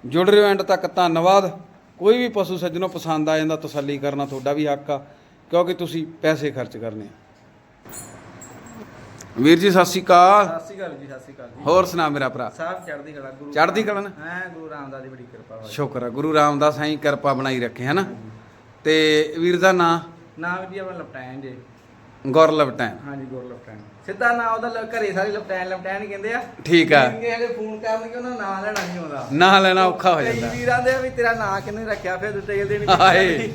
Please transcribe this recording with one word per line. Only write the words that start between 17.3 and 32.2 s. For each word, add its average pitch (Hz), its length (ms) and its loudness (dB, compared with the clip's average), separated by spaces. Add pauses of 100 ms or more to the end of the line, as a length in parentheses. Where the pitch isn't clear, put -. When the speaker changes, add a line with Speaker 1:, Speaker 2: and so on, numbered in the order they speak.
Speaker 1:
ਬਣਾਈ 131 280 -2
ਰੱਖੇ, 120 260 -6
ਹਨਾ? 170 160 0
Speaker 2:
ਹਾਂਜੀ। 110 280 -10 (540)
Speaker 1:
ਤੇ 156 540 4
ਵੀਰ 175 200 2
ਦਾ 185 140 6
ਨਾਂ? 170 280 2 (380)
Speaker 2:
ਨਾਂ 180 220 -6
ਵੀਰ 185 100 -14
ਜੀ 196 80 -14
ਆਪਣਾ 185 200 -12
ਲਪਟੈਨ 131 420 -16
ਜੇ। 131 160 -14 (720)
Speaker 1:
ਗੁਰ 156 260 6
ਲਪਟੈਨ। 127 540 -2
Speaker 2:
ਹਾਂਜੀ, 139 180 -12
ਗੁਰ 127 200 -14
ਲਪਟੈਨ। 117 340 -18 (280)
ਸਿੱਧਾ 240 260 0
ਨਾਂ 233 180 -2
ਉਹਦਾ 226 180 -4
ਲ-, 226 180 -8
ਘਰੇ 214 260 -4
ਸਾਰੇ 196 200 -2
ਲਪਟੈਨ, 185 360 -6
ਲਪਟੈਨ 185 340 -6
ਹੀ 214 40 -10
ਕਹਿੰਦੇ 202 260 -8
ਆ। 240 100 -4 (220)
Speaker 1:
ਠੀਕ 160 280 4
ਆ। 131 160 8
Speaker 2:
ਜਿਵੇਂ 113 120 -4
ਕਿਸੇ 233 160 -4
ਦੇ 233 180 -4
ਫੋਨ 214 240 -8
ਕਰਨਗੇ, 226 360 -6
ਉਹਨਾਂ 247 160 -10
ਨਾਂ 196 320 -8
ਲੈਣਾ 208 240 -4
ਨਹੀਂ 175 120 -10
ਆਉਂਦਾ। 143 340 -10
Speaker 1:
ਨਾਂ 190 280 6
ਲੈਣਾ 185 240 4
ਔਖਾ 185 280 2
ਹੋ 160 60 2
Speaker 2:
ਕਈ 233 220 0
Speaker 1:
ਜਾਂਦਾ। 233 140 -4
Speaker 2:
ਵੀਰ 240 140 -2
ਆਂਦੇ 247 260 2
ਆ 262 40 -2
ਵੀ, 254 120 -4
"ਤੇਰਾ 233 220 0
ਨਾਂ 202 280 -2
ਕਿਹਨੇ 214 240 -8
ਰੱਖਿਆ?" 196 320 -4
ਫਿਰ 202 160 -6